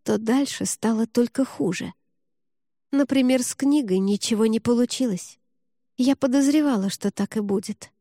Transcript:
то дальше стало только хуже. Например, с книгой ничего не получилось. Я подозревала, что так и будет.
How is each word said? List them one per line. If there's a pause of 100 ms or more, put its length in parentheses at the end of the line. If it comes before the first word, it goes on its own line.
то
дальше
стало
только
хуже. (1000)
Например,
с
книгой
ничего
не
получилось. (580)
Я
подозревала,
что
так
и
будет.